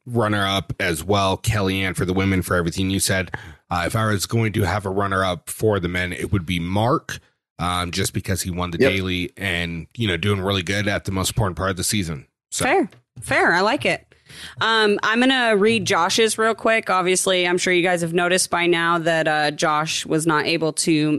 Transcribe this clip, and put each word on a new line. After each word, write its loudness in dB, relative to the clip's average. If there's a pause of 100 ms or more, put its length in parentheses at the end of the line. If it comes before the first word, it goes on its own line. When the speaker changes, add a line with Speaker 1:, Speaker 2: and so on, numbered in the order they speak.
Speaker 1:
runner 0
up -2
as -2
well, 0
Kellyanne -2
for -2
the -2
women 2
for -2
everything -2
you 0
said. -2 (400)
Uh, -2
if -2
I 0
was -2
going 0
to 0
have -2
a -2
runner 0
up -2
for 0
the -2
men, -2
it -8
would 0
be -2
Mark, -2 (420)
um, -2
just -4
because -4
he -6
won -4
the -6
Speaker 2:
Yep. 4
Speaker 1:
daily -4
and, -4 (100)
you -2
know, 0
doing 0
really 0
good -2
at -2
the -4
most -2
important -2
part -2
of -4
the -6
season. -4 (260)
So. -4
Speaker 3:
Fair. 2 (300)
Fair. 2
I 2
like 0
it. 0 (560)
Um, 4
I'm 2
gonna 4
read 2
Josh's 2
real 2
quick. 0
Obviously, 2
I'm 2
sure 2
you 4
guys 2
have -4
noticed 2
by 0
now 2
that, 2
uh, 2
Josh 0
was 0
not 2
able 0
to 2